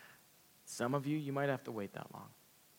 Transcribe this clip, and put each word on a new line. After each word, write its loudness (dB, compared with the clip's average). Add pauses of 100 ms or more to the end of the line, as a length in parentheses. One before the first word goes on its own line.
(640)
Some 0
of 2
you, 2
you 0
might 4
have 2
to -6
wait -2
that -8
long, -12 (500)